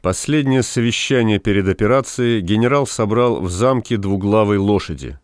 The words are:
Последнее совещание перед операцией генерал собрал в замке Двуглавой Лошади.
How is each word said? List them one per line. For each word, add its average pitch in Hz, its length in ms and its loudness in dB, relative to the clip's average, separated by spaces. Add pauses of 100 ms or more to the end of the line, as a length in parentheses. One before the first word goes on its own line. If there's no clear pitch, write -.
Последнее 131 600 0
совещание 117 720 0
перед 95 300 0
операцией 117 720 0
генерал 120 460 2
собрал 113 520 0
в 87 120 -4
замке 120 460 0
Двуглавой 101 600 2
Лошади. 82 680 -2